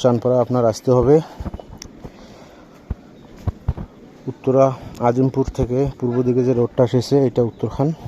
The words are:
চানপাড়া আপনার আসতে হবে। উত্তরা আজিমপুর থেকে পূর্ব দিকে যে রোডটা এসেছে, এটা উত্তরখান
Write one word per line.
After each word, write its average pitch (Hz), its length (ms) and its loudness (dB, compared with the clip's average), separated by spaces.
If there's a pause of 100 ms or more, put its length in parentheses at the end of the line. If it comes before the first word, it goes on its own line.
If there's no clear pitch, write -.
চানপাড়া 123 380 2
আপনার 123 240 0
আসতে 113 260 0
হবে। 127 300 4 (3000)
উত্তরা 131 460 2 (280)
আজিমপুর 127 440 0 (100)
থেকে 127 320 -2 (140)
পূর্ব 123 220 0
দিকে 123 220 0
যে 127 100 0
রোডটা 120 300 0
এসেছে, 131 420 2
এটা 120 160 0
উত্তরখান 131 500 -4 (160)